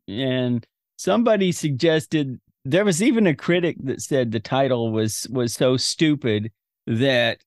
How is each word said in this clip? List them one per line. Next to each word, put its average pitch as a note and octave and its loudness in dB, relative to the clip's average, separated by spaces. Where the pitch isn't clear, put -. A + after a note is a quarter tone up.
And B2+ -2
somebody G#3 2
suggested, D3+ -2
there F3 2
was F#3 2
even A3+ 4
a D3+ 2
critic F3 0
that C3+ -4
said B2+ 0
the A2 -2
title B2+ 0
was, A2 -2
was A#2+ -2
so C3 2
stupid B2 0
that A#2+ 0